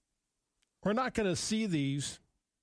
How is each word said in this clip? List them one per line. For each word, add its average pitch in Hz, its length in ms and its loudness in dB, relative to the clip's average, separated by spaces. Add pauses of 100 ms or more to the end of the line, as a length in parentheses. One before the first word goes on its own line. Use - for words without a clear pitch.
(840)
We're 196 100 2
not 247 200 0
gonna 190 220 2
see 220 300 0
these 143 540 0 (440)